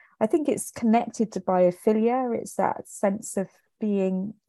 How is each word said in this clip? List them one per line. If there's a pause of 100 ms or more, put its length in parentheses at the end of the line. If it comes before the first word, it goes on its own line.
(200)
I
think
it's
connected
to
biophilia.
It's
that
sense
of (300)
being (160)